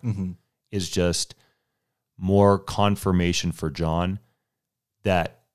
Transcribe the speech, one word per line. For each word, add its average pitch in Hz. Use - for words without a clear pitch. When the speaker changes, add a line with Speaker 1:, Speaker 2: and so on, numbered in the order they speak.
Speaker 1:
Mm-hmm. 98
Speaker 2:
is 95
just -
more 98
confirmation 90
for 80
John 82
that 90